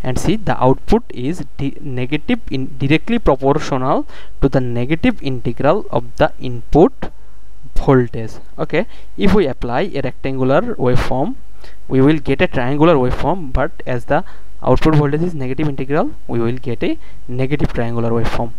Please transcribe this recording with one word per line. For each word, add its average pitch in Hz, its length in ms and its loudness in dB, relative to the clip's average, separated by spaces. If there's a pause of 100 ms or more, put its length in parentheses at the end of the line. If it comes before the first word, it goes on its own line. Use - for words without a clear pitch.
And 127 160 -2
see, 180 160 0
the 151 260 0
output 135 480 4
is 139 340 -6 (140)
di-, 139 240 -4
negative 143 580 -2 (120)
in, 135 260 -2
directly 156 400 2
proportional 143 880 0 (360)
to 139 80 4
the 131 120 2
negative 127 640 0
integral 135 680 0
of - 280 -2
the 151 220 2
input 131 540 2 (840)
voltage. 117 580 2 (260)
Okay, 151 260 -2 (320)
if 185 160 4
we 180 140 4
apply 123 340 -2 (140)
a 139 60 -2
rectangular 131 600 0 (140)
waveform, 131 600 2 (520)
we 131 140 2
will 151 160 4
get 139 240 0
a 180 60 2
triangular 147 480 2
waveform, 135 560 0
but 135 200 0 (160)
as 123 180 -2
the 151 180 0 (380)
output 151 340 4
voltage 147 280 2
is 175 100 -2
negative 139 340 -2
integral, 139 440 0 (160)
we 123 120 0
will 120 180 0
get 120 260 -2
a 320 140 0 (300)
negative 135 460 0
triangular 117 380 0
waveform. 117 460 2